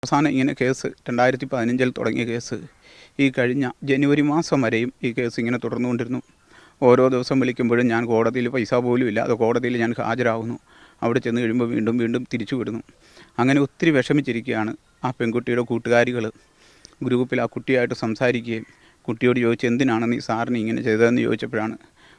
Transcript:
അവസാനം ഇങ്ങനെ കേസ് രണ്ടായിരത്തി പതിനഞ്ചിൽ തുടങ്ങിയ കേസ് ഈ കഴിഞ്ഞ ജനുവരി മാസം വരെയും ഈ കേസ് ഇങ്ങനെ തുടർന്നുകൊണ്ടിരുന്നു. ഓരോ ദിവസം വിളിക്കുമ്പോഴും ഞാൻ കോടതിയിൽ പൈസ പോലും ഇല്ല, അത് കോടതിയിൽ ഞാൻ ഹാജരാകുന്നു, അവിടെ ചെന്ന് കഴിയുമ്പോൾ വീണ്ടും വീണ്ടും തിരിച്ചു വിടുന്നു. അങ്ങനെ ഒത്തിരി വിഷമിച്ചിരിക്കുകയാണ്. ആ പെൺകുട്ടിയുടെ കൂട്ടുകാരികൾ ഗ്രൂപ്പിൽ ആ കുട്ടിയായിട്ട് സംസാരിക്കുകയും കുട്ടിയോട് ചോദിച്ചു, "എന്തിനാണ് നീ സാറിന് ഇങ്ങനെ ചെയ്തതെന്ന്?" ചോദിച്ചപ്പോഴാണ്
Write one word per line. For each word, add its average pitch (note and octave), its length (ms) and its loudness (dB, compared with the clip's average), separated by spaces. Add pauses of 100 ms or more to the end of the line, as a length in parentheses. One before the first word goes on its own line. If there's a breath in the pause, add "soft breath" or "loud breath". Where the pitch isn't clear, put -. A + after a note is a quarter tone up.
അവസാനം C#3+ 280 0
ഇങ്ങനെ C3+ 300 0
കേസ് C3 260 -2
രണ്ടായിരത്തി B2+ 640 0
പതിനഞ്ചിൽ B2+ 380 0
തുടങ്ങിയ A#2+ 340 -2
കേസ് A#2 300 -6 (640 loud breath)
ഈ C#3 200 4
കഴിഞ്ഞ B2+ 320 0 (140)
ജനുവരി C#3+ 360 2
മാസം D3 420 2
വരെയും A2+ 300 0 (100)
ഈ B2 100 -2
കേസ് A#2+ 280 -4
ഇങ്ങനെ A#2+ 240 -2
തുടർന്നുകൊണ്ടിരുന്നു. A#2+ 580 -4 (600 soft breath)
ഓരോ B2+ 260 8
ദിവസം C3 320 0
വിളിക്കുമ്പോഴും B2 480 2
ഞാൻ A#2 160 0
കോടതിയിൽ A#2 440 2
പൈസ B2 260 -2
പോലും B2 340 2
ഇല്ല, G#2 120 0
അത് B2 120 0
കോടതിയിൽ A#2+ 460 0
ഞാൻ A#2 220 0
ഹാജരാകുന്നു, A2+ 580 -2 (440 soft breath)
അവിടെ A#2 160 2
ചെന്ന് A#2 220 -2
കഴിയുമ്പോൾ A#2+ 280 0
വീണ്ടും A#2 300 -2
വീണ്ടും A#2+ 340 -2
തിരിച്ചു A#2+ 220 -4
വിടുന്നു. A2 280 -6 (560 loud breath)
അങ്ങനെ C3+ 220 4
ഒത്തിരി D#3+ 300 0
വിഷമിച്ചിരിക്കുകയാണ്. B2 840 0 (280)
ആ B2+ 60 0
പെൺകുട്ടിയുടെ A#2+ 520 -2
കൂട്ടുകാരികൾ A#2+ 680 0 (720 soft breath)
ഗ്രൂപ്പിൽ B2+ 380 0
ആ A#2+ 40 0
കുട്ടിയായിട്ട് B2 500 0
സംസാരിക്കുകയും A#2 720 -2 (420 soft breath)
കുട്ടിയോട് B2 320 2
ചോദിച്ചു, A#2 260 0
"എന്തിനാണ് A#2+ 460 0
നീ A#2 60 -2
സാറിന് A#2+ 400 -4
ഇങ്ങനെ A2+ 240 -4
ചെയ്തതെന്ന്?" A#2 400 4
ചോദിച്ചപ്പോഴാണ് A#2 540 -2 (420 soft breath)